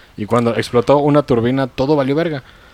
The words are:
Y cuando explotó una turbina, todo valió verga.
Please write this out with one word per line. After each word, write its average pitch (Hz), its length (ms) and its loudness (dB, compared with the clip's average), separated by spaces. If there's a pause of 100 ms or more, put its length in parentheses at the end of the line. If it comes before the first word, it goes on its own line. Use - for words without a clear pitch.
(180)
Y 107 80 -8
cuando 117 300 0
explotó 120 420 2
una 147 260 2
turbina, 127 440 0
todo 135 280 -2
valió 139 200 0
verga. 156 280 -4 (300)